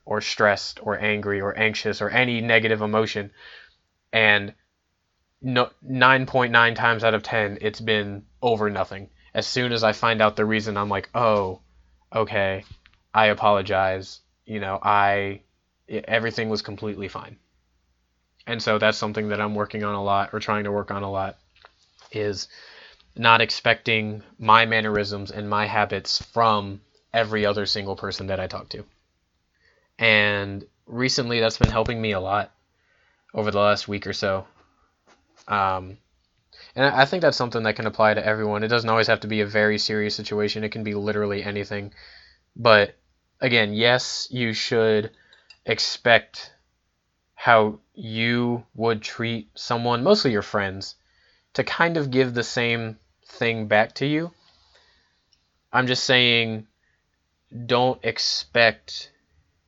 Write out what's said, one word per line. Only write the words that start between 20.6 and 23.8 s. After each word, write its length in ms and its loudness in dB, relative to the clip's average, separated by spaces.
to 60 -4
work 200 -4
on 120 -6
a 80 -6
lot, 260 -6
is 380 -6
not 260 6
expecting 800 -2